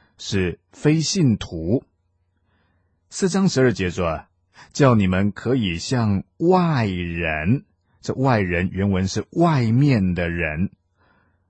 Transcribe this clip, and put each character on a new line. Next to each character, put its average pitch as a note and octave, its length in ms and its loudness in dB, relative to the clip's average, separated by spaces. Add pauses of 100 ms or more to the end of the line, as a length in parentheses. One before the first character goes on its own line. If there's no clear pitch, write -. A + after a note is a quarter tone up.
(180)
是 F#2 420 -4 (100)
非 D#3 300 0
信 C#3+ 380 0
徒。 F2 460 -4 (1200)
四 F#3+ 220 -2
章 F#3+ 180 2
十 C3 140 2
二 B2 100 4
节 F#2+ 160 -2
说 F2 180 -4
啊 D2+ 220 -6 (460)
，“叫 C3 200 6
你 G2+ 120 4
们 F#2+ 260 0
可 A#2+ 220 -4
以 F#2+ 240 -2
像 G#2+ 460 -2 (120)
外 E3 480 2
人”， E2+ 800 -2 (380)
这 - 100 -6
外 C3 260 0
人 F2+ 320 0
原 G2 200 -2
文 F#2+ 180 0
是 - 220 -6
外 D3 420 2
面 A#2 420 2
的 F2 140 -2
人。 E2+ 440 -4 (760)